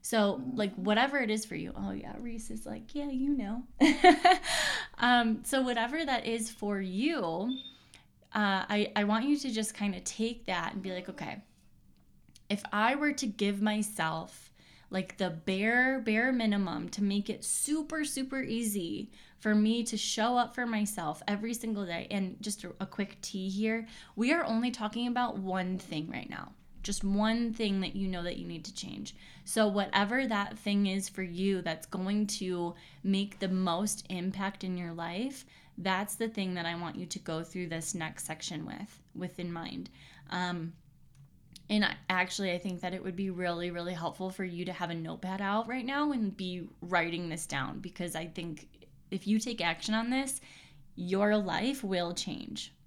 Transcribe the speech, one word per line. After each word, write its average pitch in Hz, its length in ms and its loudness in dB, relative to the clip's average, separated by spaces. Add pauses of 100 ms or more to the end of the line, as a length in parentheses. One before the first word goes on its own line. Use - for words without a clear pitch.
So, 214 380 4 (120)
like, 208 220 0
whatever 226 420 4
it 240 120 2
is 214 140 2
for - 120 -8
you. 180 200 -6
Oh, 196 160 -4
yeah, - 280 -8
Reese 233 300 -8
is 220 160 -8
like, 226 300 -10
"Yeah, 285 140 -2
you 277 260 2
know." 233 280 -2 (180)
<laughs> 359 580 10 (600)
Um, 240 440 6
so 269 180 2
whatever 247 440 2
that 269 200 0
is 226 240 -2
for 202 300 -2
you, 214 400 2 (1120)
uh, 196 360 2
I, 208 260 2
I 208 80 4
want 220 220 4
you 294 120 6
to 269 140 -2
just 214 220 -2
kinda 196 280 -2
take 233 440 -4
that 170 280 -2
and 190 80 -4
be 185 100 -4
like, 180 180 -6
"Okay, - 320 -8 (1080)
if 202 220 -2
I 226 240 4
were 294 160 4
to 285 160 -2
give 202 340 0
myself, 190 920 0 (380)
like, 190 260 -4
the 185 120 0
bare, 226 680 2
bare 226 320 2
minimum 202 580 2
to 202 140 -2
make 202 260 2
it - 140 -6
super, 302 640 -2
super 269 360 -4
easy 208 680 -2 (280)
for 214 140 2
me 220 300 6
to 226 140 -2
show 233 400 2
up 240 180 2
for 247 100 -2
myself 208 600 -2
every 214 260 -2
single 220 320 -2
day." 170 260 -4
And 190 280 -2
just - 240 -6
a, 175 160 -10
a 196 60 -2
quick - 360 -6
tea 190 280 -4
here, 220 380 0 (280)
we 240 160 2
are 339 140 4
only 226 260 2
talking 233 360 -2
about 240 300 0
one 185 400 0
thing 156 320 -6
right - 200 -8
now. - 240 -12 (300)
Just 202 200 -2
one 220 480 2
thing 196 300 2
that 190 160 -4
you 196 100 0
know 180 160 -2
that 180 140 -4
you 175 100 -8
need 165 160 -8
to 196 100 -12
change. - 400 -10 (300)
So 214 240 4
whatever 202 580 2
that 208 320 -2
thing 202 280 2
is 190 240 0
for 190 140 -6
you 185 380 0
that's 160 240 -4
going 202 420 0
to 175 480 -2 (280)
make 196 360 2
the 190 100 0
most 185 600 0
impact 190 540 -2
in 185 140 -2
your 170 160 -6
life, 180 520 -4 (320)
that's 190 380 0
the 226 140 -2
thing 190 240 -2
that 170 120 -2
I 170 140 -2
want 170 160 -4
you 180 100 -6
to - 140 -8
go 160 240 -4
through 180 240 -6
this 165 260 -4
next 160 320 -6
section 160 400 -6
with, - 360 -10 (140)
with 180 220 -6
in 175 140 -4
mind. 170 380 -8 (400)
Um, 175 420 -2 (960)
and 208 140 4
I, - 120 2 (140)
actually, 185 440 0
I 180 40 0
think 180 220 -4
that 180 140 -4
it 185 100 -6
would 180 140 -4
be 196 140 0
really, 175 380 -2
really 175 240 -4
helpful 165 360 -4
for 190 160 -4
you 175 180 -4
to 180 80 -4
have 175 180 -4
a 170 60 -2
notepad 165 460 -6
out 208 260 0
right 247 180 -4
now 285 280 0
and 208 240 0
be 180 320 -4 (100)
writing 175 480 2
this 160 180 -4
down, - 340 -4
because 175 360 -6
I 165 120 -4
think 165 420 -8 (420)
if 190 160 -4
you 214 120 4
take 233 200 -4
action 170 340 0
on 226 160 0
this, 262 300 0 (560)
your 196 400 4
life 208 480 2
will 175 300 0
change. - 600 -6 (140)